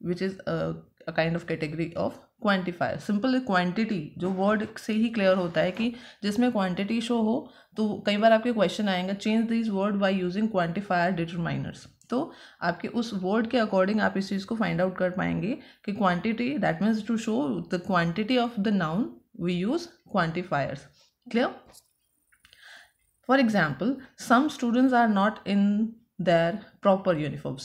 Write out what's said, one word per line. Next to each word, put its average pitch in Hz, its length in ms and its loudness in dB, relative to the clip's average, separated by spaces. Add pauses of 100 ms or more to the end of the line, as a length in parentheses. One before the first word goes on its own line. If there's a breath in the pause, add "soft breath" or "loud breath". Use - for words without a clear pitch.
which 175 200 -4
is 190 240 -4
a, 165 300 -2 (320)
a 165 60 -10
kind 165 220 0
of 170 120 -6
category 160 480 -6
of - 180 -4 (300)
quantifier। 180 560 -2
सिंपल 254 460 0
क्वांटिटी 185 540 0 (180)
जो 175 140 -2
वर्ड 202 340 0 (120)
से - 160 -6
ही 220 160 2
क्लियर 196 280 2
होता 165 240 0
है 185 100 2
कि 233 220 -2 (300 loud breath)
जिसमें 240 280 2
क्वांटिटी 196 500 0
शो 233 200 0
हो, 220 160 2 (400 loud breath)
तो 214 300 -2
कई 208 100 2
बार 226 160 6
आपके 226 200 2
क्वेश्चन 202 360 0
आएंगे, 185 240 0
"Change 220 380 0
these 226 260 0
word 202 240 0
by 190 100 4 (100)
using 196 340 0
quantifier 175 640 0
determiners।" 165 680 -4 (240)
तो 277 220 -2 (300 loud breath)
आपके 175 260 -4
उस 226 260 -4 (100)
वर्ड 220 280 2
के 254 100 2
according 202 400 2
आप 190 160 2
इस 196 120 -2
चीज़ 196 160 -4
को 233 100 -4
फाइंड 175 260 0
आउट 185 160 0
कर 180 140 0
पाएंगे 170 460 -2 (280 loud breath)
कि 202 80 -4
क्वांटिटी, 220 600 0 (120)
that 165 160 0
means 220 280 0
to 226 80 0 (100)
show 220 120 0 (360)
the 180 120 -2
quantity 190 580 0
of 240 220 -4
the 208 140 2
noun 175 280 -2 (300)
we 175 220 -2
use 285 260 -2 (280)
quantifiers। 165 680 -2 (460 soft breath)
क्लियर? 269 240 0 (1800 loud breath)
For 269 140 6
example, 202 500 2 (340 loud breath)
some 262 280 6
students 254 360 4
are 233 200 4
not 202 200 2 (140)
in 202 400 2 (340)
their 170 320 4 (340)
proper 190 260 4 (140)
uniform. 143 380 -8